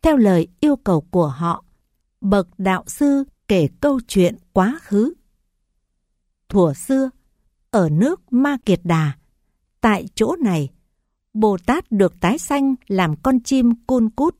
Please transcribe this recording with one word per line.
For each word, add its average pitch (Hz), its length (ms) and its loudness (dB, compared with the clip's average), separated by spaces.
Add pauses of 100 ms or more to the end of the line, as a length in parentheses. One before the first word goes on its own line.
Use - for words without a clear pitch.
Theo 311 140 4
lời 190 320 4 (120)
yêu 294 160 2
cầu 175 240 -2
của 165 280 -2
họ, 160 360 -6 (560)
bậc 196 280 0 (100)
đạo 190 280 -2
sư 277 380 0 (240)
kể 160 200 2 (120)
câu 277 280 0
chuyện 175 280 0 (160)
quá 214 300 0
khứ. 220 320 -2 (1300)
Thuở 170 260 2
xưa, 269 360 -2 (600)
ở 185 180 0
nước 220 440 -2
Ma 269 240 0 (100)
Kiệt 175 180 0
Đà, 160 280 0 (680)
tại 202 340 0
chỗ 233 220 -2
này, 175 340 -2 (640)
Bồ 214 320 0
Tát 262 260 -4
được 196 280 0
tái 214 180 0
sanh 277 360 -2 (120)
làm 180 300 -2
con 262 240 0
chim 240 340 2 (120)
cun 233 240 0
cút. 311 300 -4